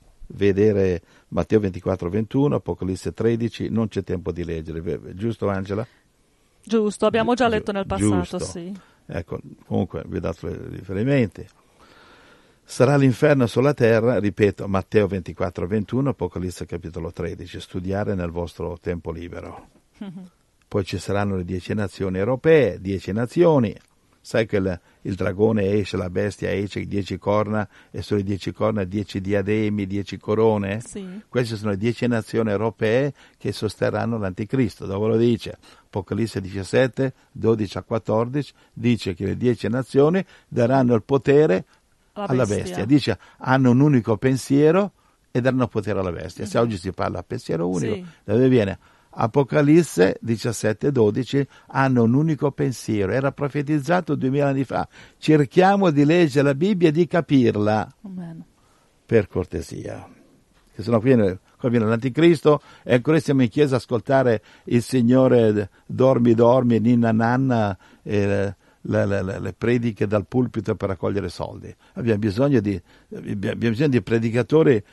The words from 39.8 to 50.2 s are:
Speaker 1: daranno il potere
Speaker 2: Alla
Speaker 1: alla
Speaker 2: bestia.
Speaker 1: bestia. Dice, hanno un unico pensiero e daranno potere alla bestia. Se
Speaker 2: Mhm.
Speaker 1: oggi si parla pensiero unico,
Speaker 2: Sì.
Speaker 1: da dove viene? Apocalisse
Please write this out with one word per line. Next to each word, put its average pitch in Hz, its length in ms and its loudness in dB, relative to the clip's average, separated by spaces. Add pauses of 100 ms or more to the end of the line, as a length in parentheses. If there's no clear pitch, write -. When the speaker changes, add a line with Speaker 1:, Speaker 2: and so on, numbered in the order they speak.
Speaker 1:
daranno 120 480 2
il 110 80 2
potere 147 600 2 (480)
Speaker 2:
Alla 208 160 -10
Speaker 1:
alla 127 180 2
Speaker 2:
bestia. 98 160 -2
Speaker 1:
bestia. 143 220 -6
Dice, 120 340 2 (200)
hanno 131 320 2
un 120 100 4
unico 127 380 2
pensiero 147 720 2 (400)
e 131 80 0
daranno 127 260 0
potere 104 320 -4
alla 92 140 -2
bestia. 82 340 -10
Se 104 120 -2
Speaker 2:
Mhm. 117 60 4
Speaker 1:
oggi 113 140 -4
si 90 140 -8
parla 95 320 -6
pensiero 165 440 -6
unico, 180 260 -2
Speaker 2:
Sì. 185 100 -12 (180)
Speaker 1:
da 104 120 -4
dove 127 140 4
viene? 104 300 2 (360)
Apocalisse 147 1080 2